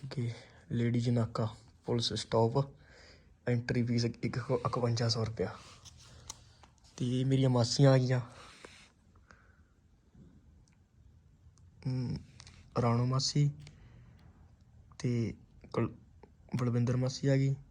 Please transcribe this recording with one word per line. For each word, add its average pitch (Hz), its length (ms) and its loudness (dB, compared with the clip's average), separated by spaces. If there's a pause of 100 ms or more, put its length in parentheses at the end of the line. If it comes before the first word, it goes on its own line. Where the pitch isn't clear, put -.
ਅੱਗੇ 120 300 -6 (380)
ਲੇਡੀਜ਼ 120 360 0
ਨਾਕਾ, 113 480 0 (300)
ਪੁਲਿਸ 120 260 -2
ਸਟਾਪ, 117 600 0 (760)
ਐਂਟਰੀ 120 340 0
ਫੀਸ 117 220 0
ਇੱਕ 123 320 -4 (300)
ਇਕਵੰਜਾ 117 420 0
ਸੌ 113 160 0
ਰੁਪਇਆ। 107 320 -4 (1400)
ਤੇ 127 240 -2
ਇਹ 131 60 0
ਮੇਰੀਆਂ 131 240 4
ਮਾਸੀਆਂ 123 420 6
ਆ 131 60 8
ਗਈਆਂ, 127 220 2 (3750)
ਹਮ, 127 300 -4 (680)
ਰਾਣੋ 120 240 2
ਮਾਸੀ 139 440 0 (1500)
ਤੇ 120 360 -2 (380)
ਕੁਲ-, 117 220 -2 (640)
ਬਲਵਿੰਦਰ 120 400 0
ਮਾਸੀ 131 320 -2
ਆ 135 80 4
ਗਈ 135 200 0 (140)